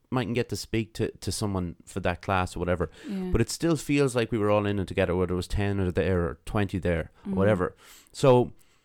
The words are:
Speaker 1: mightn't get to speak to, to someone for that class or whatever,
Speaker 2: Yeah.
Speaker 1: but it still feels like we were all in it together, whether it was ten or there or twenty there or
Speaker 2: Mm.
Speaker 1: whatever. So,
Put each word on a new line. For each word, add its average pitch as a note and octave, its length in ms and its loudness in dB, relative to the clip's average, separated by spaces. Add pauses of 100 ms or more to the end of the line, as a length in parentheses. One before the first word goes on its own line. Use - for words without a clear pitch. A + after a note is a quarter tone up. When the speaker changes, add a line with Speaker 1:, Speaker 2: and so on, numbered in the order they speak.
(120)
Speaker 1:
mightn't A#2+ 240 -2
get A#2 140 -2
to G#2 60 -6
speak - 380 -4
to, - 180 -2
to - 200 -8
someone F#2 440 -4 (100)
for - 140 -8
that F2+ 220 -2
class F#2 340 -2
or E2+ 40 -6
whatever, F2 300 0 (180)
Speaker 2:
Yeah. F#3+ 240 -6
Speaker 1:
but A2+ 100 2
it A#2 100 0
still E3 240 0
feels C#3+ 400 0
like A#2 160 0
we A#2+ 80 -2
were G#2 100 2
all G#2 160 4
in G2+ 140 0
it F#2 80 -2
together, F2+ 280 0
whether F#2 180 0
it - 40 0
was F2+ 100 -4
ten G2+ 320 -2
or F2+ 120 0
there F2+ 300 2
or E2+ 240 -4
twenty G2+ 340 -2
there E2 320 -2 (140)
or G2+ 60 -6
Speaker 2:
Mm. F#2+ 40 -4
Speaker 1:
whatever. F#2+ 400 2 (360)
So, B2 400 4 (340)